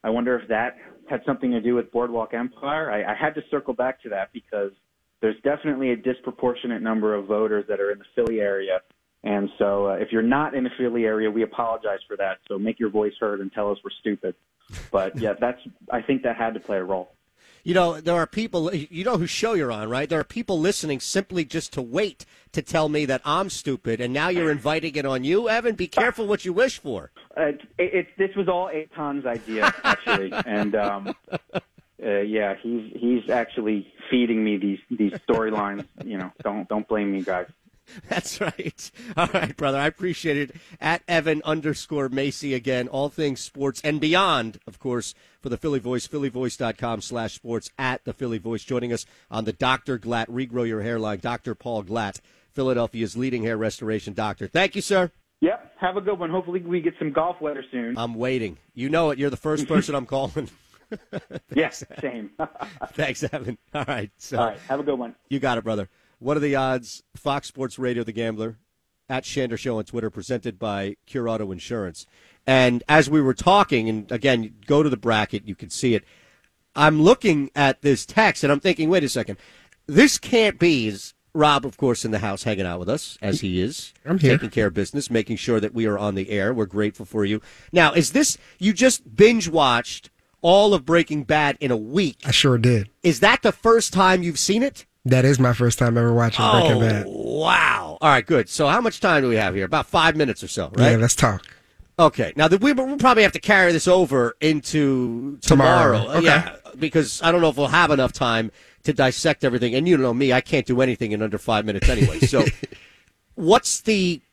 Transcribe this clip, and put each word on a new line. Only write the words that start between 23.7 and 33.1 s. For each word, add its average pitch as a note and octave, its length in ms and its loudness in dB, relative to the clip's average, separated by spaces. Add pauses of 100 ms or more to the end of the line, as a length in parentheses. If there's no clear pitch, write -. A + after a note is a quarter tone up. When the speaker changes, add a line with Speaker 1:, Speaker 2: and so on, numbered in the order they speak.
Speaker 2:
and B2 100 -4
now D3+ 180 -2
you're E3+ 200 0
inviting D3 460 -4
it C#3+ 100 -4
on C3 180 -2
you. F#3+ 240 0
Evan, A3+ 280 0
be F3+ 120 -4
careful A#3 380 -2
what G3+ 200 -2
you F3+ 80 -6
wish B3+ 260 0
for. A#2 320 -8 (260)
Speaker 1:
Uh, D#3 60 -2
it, D3 180 -4 (160)
it, F3+ 300 -2 (100)
this F#3+ 180 -2
was G3 120 -2
all F3+ 220 -2
Eitan's D3 580 -8
idea, A#2 440 -2 (120)
actually. G3+ 560 -2
Speaker 2:
<laughs> - 80 -6
Speaker 1:
And, G#3 260 -2
um, G2+ 420 -4 (380)
uh, - 680 -6
yeah, G#2 380 -2
he's, A#2 360 -8
he's A#2+ 340 0